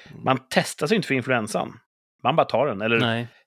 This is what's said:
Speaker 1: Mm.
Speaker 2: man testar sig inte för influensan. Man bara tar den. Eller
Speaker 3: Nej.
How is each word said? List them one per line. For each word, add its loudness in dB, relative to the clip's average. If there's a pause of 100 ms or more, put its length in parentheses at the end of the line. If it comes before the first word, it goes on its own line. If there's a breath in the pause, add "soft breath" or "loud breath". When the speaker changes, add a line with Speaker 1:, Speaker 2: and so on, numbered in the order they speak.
Speaker 1:
Mm. -20
Speaker 2:
man 2 (100)
testar -2
sig 2
inte -2
för 0
influensan. -2 (440)
Man 2
bara 4
tar 0
den. -4
Eller 2
Speaker 3:
Nej. 0 (200 soft breath)